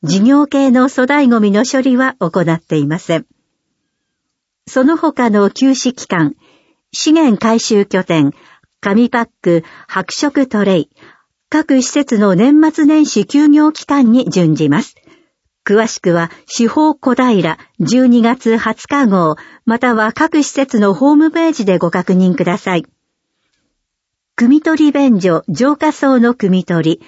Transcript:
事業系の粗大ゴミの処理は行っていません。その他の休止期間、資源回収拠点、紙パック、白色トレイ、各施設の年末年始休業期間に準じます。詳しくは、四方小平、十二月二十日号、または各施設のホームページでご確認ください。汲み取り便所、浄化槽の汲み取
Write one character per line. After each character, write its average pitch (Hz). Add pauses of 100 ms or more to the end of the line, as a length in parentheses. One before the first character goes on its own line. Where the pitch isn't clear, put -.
事 185
業 277
系 277
の 254
粗 262
大 285
ゴ 233
ミ 208
の 208
処 269
理 254
は 262
行 170
っ 165
て 156
い 143
ま 165
せ 165
ん。 - (1400)
そ 262
の 320
他 262
の 202
休 269
止 254
期 -
間、 165 (560)
資 -
源 302
回 226
収 202
拠 185
点、 151 (480)
紙 220
パ 233
ッ 233 (120)
ク、 170 (240)
白 185
色 285
ト 214
レ 190
イ、 - (580)
各 302
施 254
設 277
の 202
年 247 (160)
末 311
年 302
始 202
休 294
業 302
期 -
間 262
に 247
準 165
じ 151
ま 151
す。 - (680)
詳 220
し -
く 175
は、 170 (160)
四 233
方 311
小 254
平、 202 (220)
十 254
二 240
月 226
二 220
十 -
日 285
号、 175 (280)
ま 233
た 247
は 220
各 311
施 -
設 269
の 196
ホ 277
ー 302
ム 311
ペ 330
ー 320
ジ 220
で 185
ご 170
確 190
認 185
く 180
だ 175
さ 185
い。 165 (1500)
汲 240
み 302
取 311
り 285
便 262
所、 175
浄 247
化 302
槽 269
の 240
汲 196
み 185
取 165